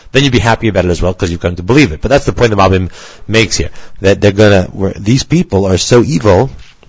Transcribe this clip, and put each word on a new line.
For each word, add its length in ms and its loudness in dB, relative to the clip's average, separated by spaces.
then 100 2
you'd 100 0
be 60 4
happy 300 0
about 160 0
it 60 0
as 120 -2
well 100 0
'cause 160 -4
you've 120 -6
come 160 -4
to 80 -8
believe 260 2
it. 100 -10
But 80 -2
that's 160 2
the 80 -2
point 180 0
that 60 -2
Malbim 320 2
makes 300 0
here, 140 -4
that 200 2
they're 100 2
gonna, 420 4
where 200 -4
these 320 -2
people 420 0
are 100 2
so 280 2
evil, 460 0